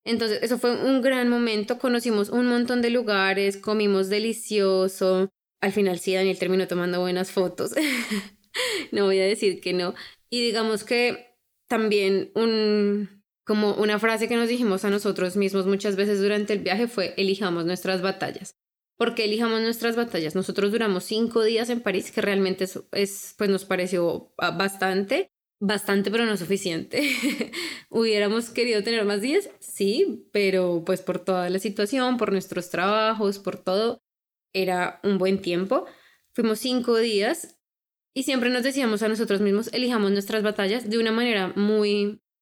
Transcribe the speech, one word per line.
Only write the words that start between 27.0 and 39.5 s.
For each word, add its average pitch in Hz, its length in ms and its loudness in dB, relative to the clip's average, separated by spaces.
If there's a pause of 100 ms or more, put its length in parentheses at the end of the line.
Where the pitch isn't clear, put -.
<laughs> 262 520 -2 (360)
¿Hubiéramos 220 600 2
querido 226 340 0
tener 226 220 0
más 202 160 0
días? 302 280 0 (100)
Sí, 294 720 -2
pero 185 540 2
pues 180 160 0
por 180 180 -4
toda 180 300 -2
la 190 100 0
situación, 233 580 -2
por 208 140 0
nuestros 180 380 -4
trabajos, 208 720 0
por 190 180 -6
todo, 220 440 -2 (520)
era 185 500 -2
un 196 140 4
buen 190 240 2
tiempo. 190 440 0 (480)
Fuimos 220 260 0
cinco 247 380 0
días 226 600 0 (560)
y 269 100 -4
siempre 254 260 2
nos 247 140 0
decíamos 254 380 0
a 226 60 0
nosotros 208 340 0
mismos, 208 320 2